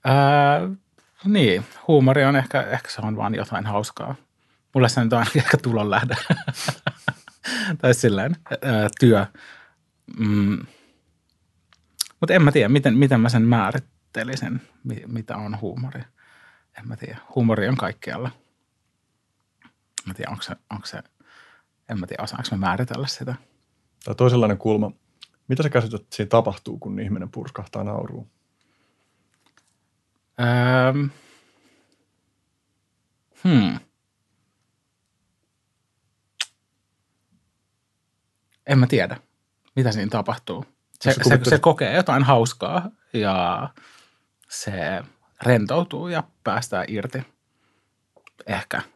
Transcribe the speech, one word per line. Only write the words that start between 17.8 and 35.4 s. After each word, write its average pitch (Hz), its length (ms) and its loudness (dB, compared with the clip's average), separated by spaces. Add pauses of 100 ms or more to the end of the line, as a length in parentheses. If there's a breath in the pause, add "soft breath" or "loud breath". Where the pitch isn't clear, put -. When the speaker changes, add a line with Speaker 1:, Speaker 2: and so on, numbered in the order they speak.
Speaker 1:
En - 440 -18
mä 95 60 -12
tiedä, - 180 -10
onko - 120 -12
se, - 120 -12 (140)
onko 104 160 -12
se, - 180 -14 (840 soft breath)
en 110 100 -6
mä 87 80 -8
tiedä, - 160 -12
osaanko 113 280 -10
mä 107 60 -4
määritellä 120 500 -4
sitä. 123 280 -8 (680)
Speaker 2:
Tai 95 100 -8
toisenlainen 120 420 4
kulma. 107 340 0 (560)
Mitä 135 160 -2
sä 156 60 0
käsität, 113 320 -2
että - 140 -20
siinä 104 140 -6
tapahtuu, 110 480 0
kun 98 220 -10
ihminen 98 320 -6
purskahtaa 107 520 -12
nauruun? - 460 -8 (2000)
Speaker 1:
Öm. 127 680 2 (2250 soft breath)
Hmm. 127 360 4 (4000)